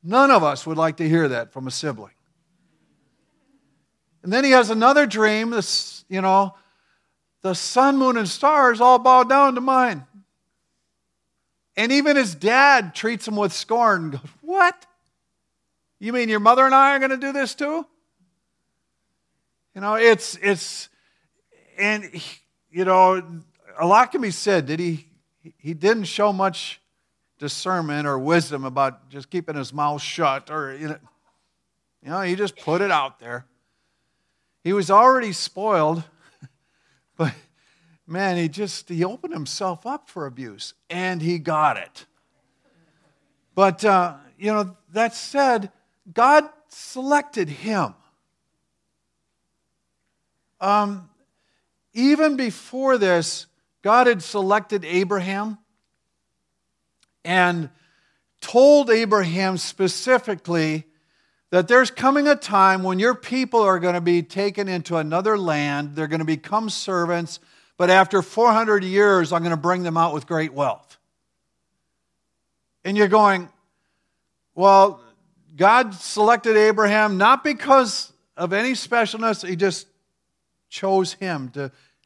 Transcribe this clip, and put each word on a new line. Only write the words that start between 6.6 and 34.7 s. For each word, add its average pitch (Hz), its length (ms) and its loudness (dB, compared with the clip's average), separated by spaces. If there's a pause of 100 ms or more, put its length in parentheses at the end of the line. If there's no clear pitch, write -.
"The 185 120 -4
sun, 269 440 0
moon, 254 180 0
and 214 120 -2
stars 269 520 2
all 247 200 6
bow 254 240 6
down 269 320 2
to 247 60 -6
mine." 254 440 0 (1700)
And 226 160 -2
even 285 240 2
his 214 200 0
dad 233 600 2
treats 226 320 -6
him 214 80 -4
with 202 160 -2
scorn 220 520 0
and 156 100 -8
goes, 139 160 -14 (120)
"What? 359 440 0 (1120)
You 220 140 -8
mean 240 160 -2
your 214 100 0
mother 247 260 6
and 262 80 4
I 277 220 6
are 269 40 0
gonna 269 180 -2
do 277 160 -8
this 277 200 -4
too?" 302 320 -6 (1900)
You 190 60 -14
know, 208 140 -4
it's, 226 460 2
it's, - 480 -4 (880)
and, 208 280 -4
he, - 340 -16 (320)
you 175 140 -4
know, 185 560 2 (380)
a - 60 0
lot 220 260 4
can 285 100 -4
be 208 100 -4
said 170 360 -2
that 156 120 -6
he, 170 280 -6 (500)
he 156 160 -12
didn't 196 320 -2
show 208 280 -2
much 190 480 -4 (560)
discernment 147 720 -6
or 139 100 -2
wisdom 147 480 -2
about 131 440 -4
just 139 200 -20
keeping 165 260 -8
his 131 160 -10
mouth 147 300 -4
shut 139 480 -4
or, 143 260 -10
you 156 120 -12
know, 151 100 -10 (1040)
you 139 60 -20
know, 185 120 -6
he 180 140 -4
just 202 220 -6
put 170 240 -2
it 196 100 -2
out 143 280 -4
there. 120 260 -14 (1160)
He 180 100 -4